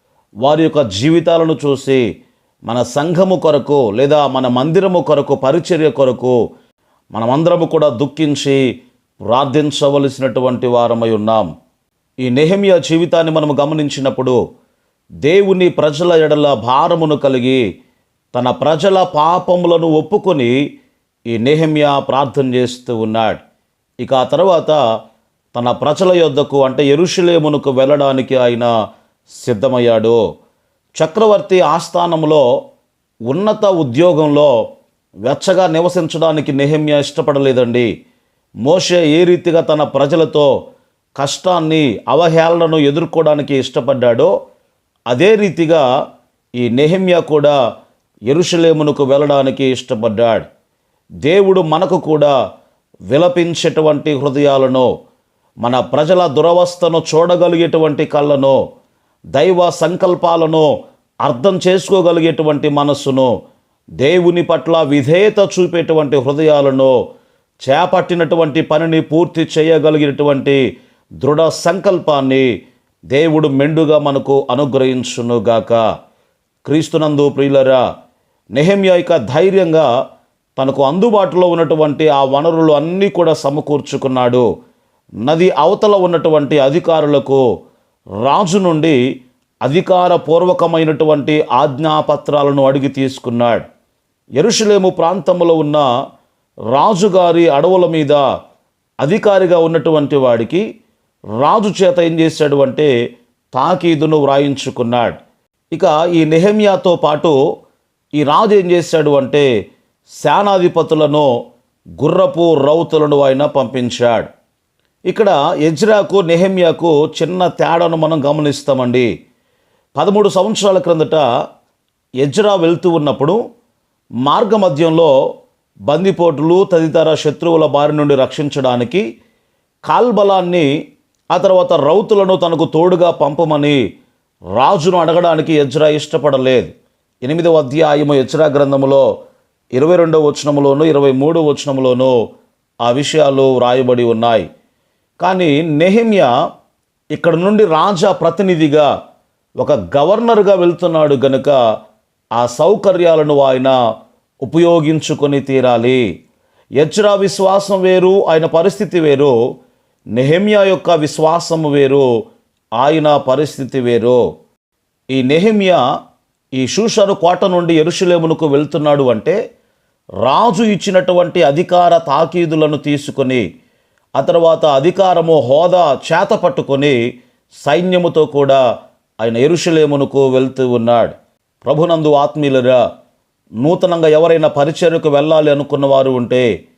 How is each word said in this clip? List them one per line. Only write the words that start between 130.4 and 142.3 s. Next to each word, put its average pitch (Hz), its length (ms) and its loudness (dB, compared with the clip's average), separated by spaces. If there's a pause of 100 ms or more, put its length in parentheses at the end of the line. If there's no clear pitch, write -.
ఆ 165 80 0
తర్వాత 185 360 2
రౌతులను 190 640 2
తనకు 165 300 -2
తోడుగా 170 460 2
పంపమని 151 640 0 (800)
రాజును 170 420 2
అడగడానికి 165 560 0
ఎజ్రా 147 340 0
ఇష్టపడలేదు. 135 800 0 (540)
ఎనిమిదవ 165 340 0
అధ్యాయము 147 560 0
ఎజ్రా 143 320 0
గ్రంథములో 139 580 2 (680)
ఇరవై 151 220 2
రెండవ 165 320 2
వచనములోను, 143 560 0
ఇరవై 143 280 2
మూడవ 156 380 0
వచనములోను 127 800 0 (520)